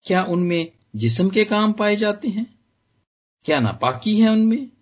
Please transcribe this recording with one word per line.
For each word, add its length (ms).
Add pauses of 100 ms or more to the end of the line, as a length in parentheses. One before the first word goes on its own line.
क्या 200
उनमें 480 (240)
जिस्म 340
के 160
काम 280
पाए 220
जाते 320
हैं? 320 (840)
क्या 140
नापाकी 600
है 80
उनमें? 420 (100)